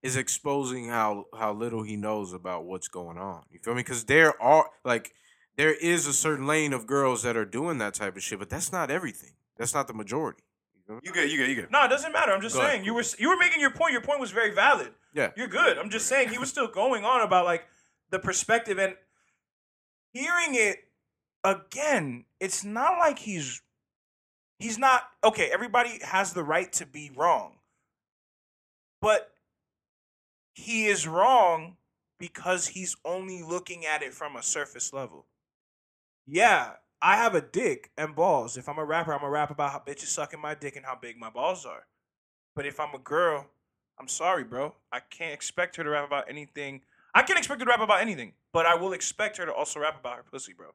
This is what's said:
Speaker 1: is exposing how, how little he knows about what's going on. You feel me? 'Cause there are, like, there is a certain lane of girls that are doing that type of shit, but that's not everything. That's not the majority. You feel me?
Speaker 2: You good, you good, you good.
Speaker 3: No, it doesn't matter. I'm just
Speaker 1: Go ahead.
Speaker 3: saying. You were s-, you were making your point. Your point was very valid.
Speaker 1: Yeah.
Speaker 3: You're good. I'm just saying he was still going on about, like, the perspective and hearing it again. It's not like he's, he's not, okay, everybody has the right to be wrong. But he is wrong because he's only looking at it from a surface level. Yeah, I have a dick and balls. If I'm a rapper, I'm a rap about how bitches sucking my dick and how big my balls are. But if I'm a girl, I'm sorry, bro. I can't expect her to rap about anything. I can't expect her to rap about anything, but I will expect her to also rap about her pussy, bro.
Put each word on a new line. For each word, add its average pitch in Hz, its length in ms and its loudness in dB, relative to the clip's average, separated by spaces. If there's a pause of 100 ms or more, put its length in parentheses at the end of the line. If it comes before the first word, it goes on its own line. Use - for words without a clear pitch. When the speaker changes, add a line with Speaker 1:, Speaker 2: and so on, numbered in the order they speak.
Speaker 1:
is 131 140 -4
exposing 127 720 -4
how, 107 380 0 (100)
how 110 160 -2
little 113 300 -4
he 107 140 -8
knows 104 360 -4
about 90 320 -8
what's 92 240 -10
going 87 300 -12
on. 92 320 -10
You 87 80 -20
feel 117 160 -6
me? 123 80 -2
'Cause 117 220 -6
there 151 360 6
are, 147 300 6 (140)
like, 117 280 0 (440)
there 151 180 4
is 165 320 0
a 143 60 -2
certain 139 340 0
lane 151 260 2
of 117 140 -4
girls 131 360 2
that 120 140 0
are 110 100 0
doing 143 320 -4
that 104 160 -4
type 98 220 -6
of 95 60 -10
shit, 104 160 -8
but 98 120 -10
that's - 220 -6
not 165 180 -4
everything. 151 420 -6 (240)
That's 117 180 -4
not 139 140 0
the 120 60 -12
majority. 110 480 -6 (320)
You 95 120 -20
feel 104 100 -14
me? 120 80 -16
Speaker 2:
You - 80 -12
good, 151 200 0
you 151 60 -2
good, 131 100 2
you 135 80 0
good. 101 140 -6
Speaker 3:
No, 285 140 6
it 247 40 4
doesn't 285 240 0
matter. 269 200 2
I'm 196 100 2
just 220 120 -6
Speaker 1:
Go 262 60 2
ahead. 196 120 4
Speaker 3:
saying. 190 120 -2
You 214 100 -2
were 233 60 0
s-, - 180 -6
you 254 120 2
were 370 60 6
making 339 240 2
your 277 100 2
point. 330 220 0
Your 233 100 -2
point 277 180 -2
was 226 120 -6
very 214 220 2
valid. 196 380 4 (220)
Speaker 1:
Yeah. 123 220 0
Speaker 3:
You're 160 120 -6
good. 226 300 4
I'm 185 120 -6
just 214 160 -4
saying 254 220 2
he 233 100 -6
was 262 120 -4
still 254 180 -2
going 220 360 0
on 247 180 4
about, 180 240 4
like, 170 180 0 (460)
the 190 80 -2
perspective 208 600 0
and 190 180 0 (1160)
hearing 320 420 0
it 214 220 4 (680)
again. 190 840 0 (120)
It's 185 260 -4
not 262 340 2
like 320 220 4
he's, 156 420 -8 (960)
he's 220 200 -6
not, 262 260 6 (200)
okay, 180 260 4
everybody 226 540 0
has 190 300 0
the 175 100 -4
right 175 300 0
to 165 120 -4
be 143 300 -16
wrong. 139 380 2 (1500)
But 214 320 2 (1200)
he 220 320 -2
is 180 200 2
wrong 180 680 6 (420)
because 180 500 -2
he's 185 360 -8
only 185 380 -8
looking 170 420 -8
at 151 180 -2
it 127 120 -10
from 147 220 -10
a 117 60 -12
surface - 500 -6
level. 113 340 -12 (1000)
Yeah, 156 460 4 (280)
I 185 160 6
have 226 180 2
a 160 60 4
dick 143 560 -4
and 151 180 -8
balls. 139 420 0
If 127 120 -12
I'm 147 100 -8
a 156 60 -6
rapper, 156 280 -2
I'm 143 100 -4
a 143 80 -6
rap 147 200 -2
about 143 220 -2
how 143 140 -10
bitches 143 200 -12
sucking 151 340 -6
my 151 140 -8
dick 143 220 -12
and 135 80 -18
how 131 160 -8
big 117 180 -14
my 113 120 -14
balls 139 360 -4
are. 71 200 -16 (680)
But 147 120 -6
if 156 140 -10
I'm 147 140 -6
a 131 40 -12
girl, 147 480 0 (540)
I'm 131 80 -18
sorry, 170 360 0
bro. 127 300 -6 (160)
I 123 100 -8
can't - 340 -12
expect - 420 -6
her 165 80 -6
to 147 60 -2
rap 147 160 -2
about 143 220 -4
anything. 139 520 -12 (340)
I - 80 8
can't 349 160 2
expect 277 220 -4
her 247 60 -4
to 240 40 2
rap 240 100 4
about 208 200 4
anything, 165 320 -4 (200)
but 165 140 4
I 170 80 8
will 185 180 -2
expect 208 440 -4
her 175 100 -6
to 151 60 -4
also 147 280 -4
rap 151 200 -2
about 123 160 -10
her 123 60 -18
pussy, 127 300 -14
bro. 87 220 -20